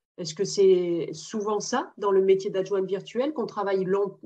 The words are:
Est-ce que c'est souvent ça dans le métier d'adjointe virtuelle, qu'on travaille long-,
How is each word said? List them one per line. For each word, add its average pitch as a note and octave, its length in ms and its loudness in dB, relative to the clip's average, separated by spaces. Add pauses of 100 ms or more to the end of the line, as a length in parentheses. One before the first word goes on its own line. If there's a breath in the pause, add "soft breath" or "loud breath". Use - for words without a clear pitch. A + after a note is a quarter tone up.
(180)
Est-ce E3 160 -10
que G3 120 -4
c'est F3+ 680 4
souvent G#3 460 -4
ça B3+ 380 -4
dans G3+ 140 0
le F#3+ 100 6
métier F#3+ 280 2
d'adjointe F#3+ 380 -2
virtuelle, A3+ 460 -4
qu'on A3+ 120 -4
travaille G3 380 -2
long-, G3 420 0